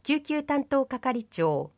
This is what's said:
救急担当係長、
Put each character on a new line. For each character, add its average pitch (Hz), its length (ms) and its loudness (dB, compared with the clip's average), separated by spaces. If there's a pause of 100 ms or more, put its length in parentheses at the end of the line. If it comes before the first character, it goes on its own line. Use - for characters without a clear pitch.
救 294 180 0
急 302 220 -2
担 285 220 0
当 277 200 2
係 247 400 -2
長、 151 540 0